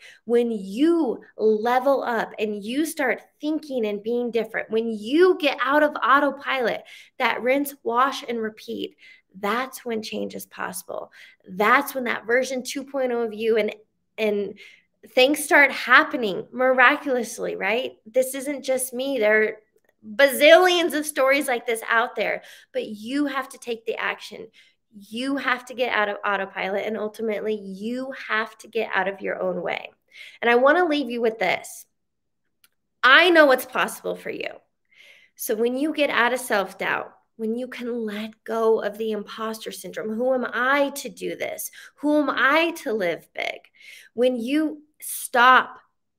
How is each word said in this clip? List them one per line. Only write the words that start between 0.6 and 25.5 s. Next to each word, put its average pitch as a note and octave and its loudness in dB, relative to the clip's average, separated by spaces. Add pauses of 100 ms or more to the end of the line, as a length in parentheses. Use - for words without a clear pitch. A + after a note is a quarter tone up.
level A#3+ 2
up A3+ -4
and G#3 -4
you B3+ -2
start C#4 -2 (180)
thinking D4 -4
and G#3 -4
being A#3+ -2
different, A3 -4
when A3+ -2
you C4+ 2
get C#4 0
out C#4 2
of D4 2
autopilot, C4 0 (360)
that A#3+ 0
rinse, C#4 0
wash, C4 0
and A#3 -4
repeat, A3 -8 (440)
that's A#3 -4
when A3+ -4
change G3+ -8
is G3 -12
possible. - -10 (340)
That's A3 2
when C4 -4
that - -4
version B3+ 0
two C4 -8
point C4 -4
oh A#3+ -2
of A3 -6
you A3 0
and, G#3+ 0 (420)
and G#3 -2 (520)
things C#4 4
start C#4+ 6
happening B3 2
miraculously, B3 2
right? G3+ -4 (140)
This B3+ 0
isn't C#4 -8
just B3+ -4
me. C4+ -2
There G#3+ 4
are G#3+ -2 (600)
bazillions D#4+ 6
of D4 -4
stories C4+ 2
like A#3+ -4
this A3+ -4
out A#3 0
there, - -4 (300)
but B3 -6
you A3+ -4
have C4+ -6
to B3 -18
take A#3 -8
the - -6
action. - -8 (500)
You A#3+ -6
have B3 -2